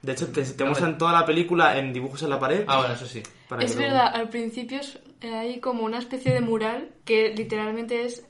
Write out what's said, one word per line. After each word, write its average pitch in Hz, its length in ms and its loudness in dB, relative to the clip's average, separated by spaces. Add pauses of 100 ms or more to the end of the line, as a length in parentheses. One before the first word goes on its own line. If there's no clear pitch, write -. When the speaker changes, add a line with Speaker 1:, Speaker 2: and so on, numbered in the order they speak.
Speaker 1:
De 135 120 -4
hecho, 135 160 -2
te, 135 160 0
te 131 140 -6
Speaker 2:
No 143 60 2
me- 139 60 2
Speaker 1:
muestran 156 260 2
toda 165 160 4
la 170 140 6
película 170 520 4
en 135 140 -2
dibujos 131 300 -6
en 156 80 -2
la 135 80 0
pared. 135 300 2
Speaker 2:
Ah, 135 100 4
bueno, 123 160 2
eso 131 120 -10
sí. 113 160 -10 (280)
Speaker 1:
Para 233 140 -2
Speaker 3:
Es 233 80 0
Speaker 1:
que 247 80 -2
luego 277 140 0
Speaker 3:
verdad, 247 200 4
al 226 160 -2
principio 240 500 -6
es, - 180 -12 (220)
eh, 226 140 -8
hay 240 260 -6
como 240 220 -2
una 220 160 -2
especie 254 340 -2
de 254 80 2
mural 226 480 -2 (160)
que 220 300 4
literalmente 220 720 -4
es - 240 -8